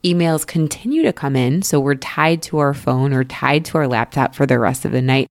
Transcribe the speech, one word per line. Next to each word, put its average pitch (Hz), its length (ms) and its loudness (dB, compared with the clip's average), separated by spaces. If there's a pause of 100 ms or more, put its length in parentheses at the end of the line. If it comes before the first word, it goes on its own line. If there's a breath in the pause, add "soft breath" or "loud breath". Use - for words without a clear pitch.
Emails 170 420 2
continue 220 580 -2
to 262 100 2
come 139 240 -2
in, 131 240 2
so 151 180 0
we're 139 160 0
tied 160 480 -2
to - 140 -6
our 143 160 2
phone 131 400 0
or 127 100 2
tied 139 400 -2
to - 140 -4
our 147 100 2
laptop 123 480 0
for 143 100 2
the 127 140 2
rest 117 240 0
of 107 80 -2
the 127 100 0
night. 131 300 2